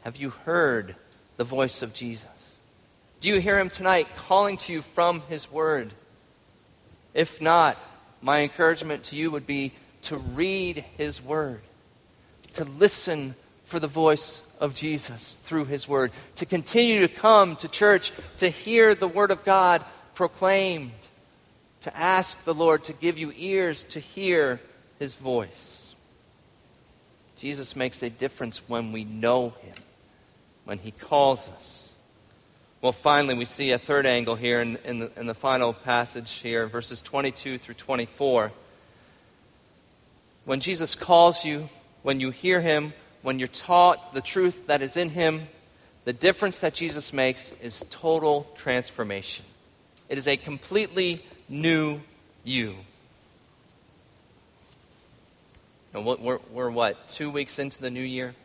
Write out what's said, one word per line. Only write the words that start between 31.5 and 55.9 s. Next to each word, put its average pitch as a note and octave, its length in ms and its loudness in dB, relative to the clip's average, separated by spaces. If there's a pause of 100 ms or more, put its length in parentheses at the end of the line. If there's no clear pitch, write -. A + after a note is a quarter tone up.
Well, B2 120 2
finally, C#3+ 420 2
we A#2+ 100 -4
see C3 280 -2
a A#2+ 60 2
third C#3+ 280 0
angle A#2+ 280 0
here A#2+ 260 0
in, A#2 240 -4
in A#2+ 160 -8
the, A2+ 160 -8
in A#2 100 -10
the A2+ 80 -6
final B2+ 380 0
passage A#2+ 600 -4
here, A#2 340 -4
verses A#2 360 -10
twenty-two C3+ 560 -6
through A#2+ 160 -16
twenty-four. A#2+ 800 -2 (1900)
When C3+ 160 -2
Jesus E3 340 -2
calls E3+ 500 6
you, D3+ 240 -4 (340)
when C#3 180 0
you C3 100 -2
hear F3+ 300 0
him, D3+ 320 0 (300)
when C3 160 -2
you're B2+ 100 -4
taught F3 640 4
the C3+ 80 -4
truth F3+ 460 0
that C#3+ 160 2
is C3+ 160 -4
in F3 100 0
him, D#3+ 400 -2 (560)
the A#2+ 80 -4
difference F#3 460 2
that D#3 160 0
Jesus D3+ 400 -6
makes C3 380 0 (100)
is A#2 260 -12
total D#3 640 0
transformation. A2+ 920 -6 (640)
It C3+ 80 -6
is C3+ 100 -4
a C#3 80 2
completely F3 880 -4 (240)
new D3+ 540 0 (420)
you. A#2 300 -4 (3250)